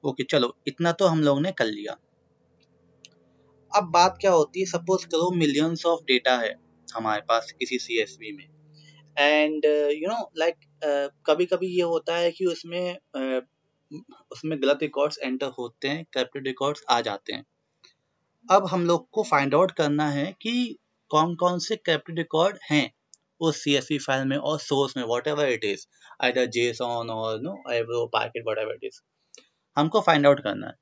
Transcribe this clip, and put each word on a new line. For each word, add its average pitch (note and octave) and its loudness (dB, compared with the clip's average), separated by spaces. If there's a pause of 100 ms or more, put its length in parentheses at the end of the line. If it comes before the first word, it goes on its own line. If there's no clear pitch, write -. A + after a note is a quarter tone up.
ओके, D3+ 0
चलो B2 2 (120)
इतना E3+ 0
तो F#3 4
हम E3 4
लोग C#3+ 4
ने F#3 -2
कर B2+ 0
लिया। G#2 -8 (1700)
अब F#3+ 0
बात F3 4
क्या G3 4
होती E3 2
है, F#3+ 0
सपोज F3 -2
करो F3 0
millions D#3 2
of E3 0
data B2+ 2
है A2 -4 (320)
हमारे G#2+ -4
पास A#2 0
किसी B2 -6
सीएसवी A2 -6
में, F#2+ -16 (680)
and, D3+ 2
uh, D3 2
you D#3 -4
know, A3+ -4 (160)
like, - 0 (240)
uh, C#3+ -2 (180)
कभी-कभी F3 0
ये F3+ 0
होता E3 -2
है F3 0
कि F#3 -6
उसमें, F3 -6 (200)
uh, C3 -4 (920)
उसमें D#3 -6
गलत C#3 2
रिकॉर्ड्स D3 -2
एंटर C3+ -4
होते B2+ -8
हैं, D#3 -4 (100)
करप्टेड C3+ -4
रिकॉर्ड्स C3+ -4
आ A#2+ 4
जाते G#2+ -6
हैं। G#2+ -12 (1040)
अब G3 6
हम F3 0
लोग E3+ 2
को A3 -2
फाइंड C#3 2
आउट F3+ 4
करना D3+ 0
है C#3+ -2 (160)
कि A3+ -4 (580)
कौन-कौन E3+ 2
से G#3+ -4
करप्टेड D#3+ -2
रिकॉर्ड F3 0
हैं D3 0 (500)
उस D#3+ 0
सीएसवी C#3+ 0
फाइल C3+ -2
में C3+ 0
और D3 -2
सोर्स C#3 0
में, B2+ -4
whatever C#3+ 0
it A2 -2
is, G2 -4 (340)
either B2 2
json A#2+ -2
or, A2+ -4
you A2 -4
know, F#3 -8 (140)
Avro, A#2 -2
Parquet, A2+ -2
whatever A2 -6
it A#2 -12
is, - -14 (760)
हमको D#3+ 2
फाइंड D3+ 4
आउट C#3+ 4
करना G2+ -6
है। - -14